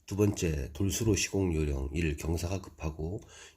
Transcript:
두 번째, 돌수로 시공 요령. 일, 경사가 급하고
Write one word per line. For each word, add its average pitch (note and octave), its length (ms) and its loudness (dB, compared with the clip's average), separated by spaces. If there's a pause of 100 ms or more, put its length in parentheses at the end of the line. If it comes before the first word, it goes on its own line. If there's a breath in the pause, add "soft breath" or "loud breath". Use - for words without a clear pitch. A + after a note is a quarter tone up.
두 G2+ 100 -8
번째, F2+ 580 2
돌수로 G2 420 2
시공 F#2 400 0
요령. C#2+ 380 0
일, D#2+ 240 0
경사가 E2+ 440 -2
급하고 D#2+ 580 -8 (380 loud breath)